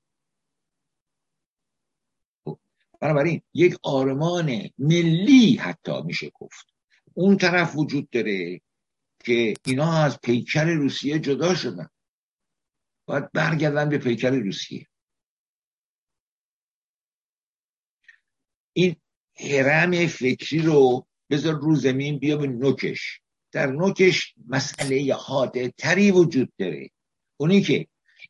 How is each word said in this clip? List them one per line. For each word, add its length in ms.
خب، 160
بنابراین 420
یک 280
آرمان 960
ملی 800
حتی 460
می‌شه 280
گفت 360
اون 220
طرف 400
وجود 340
داره 500
که 300
اینا 380
از 160
پیکر 440
روسیه 540
جدا 360
شدن، 340
باید 260
برگردن 560
به 100
پیکر 320
روسیه. 560
این 240
هرم 720
فکری 560
رو 440
بذار 240
رو 220
زمین، 420
بیا 180
به 100
نوکش. 720
در 140
نوکش 680
مسئله 680
حاده 560
تری 400
وجود 480
داره، 320
اونی 260
که 260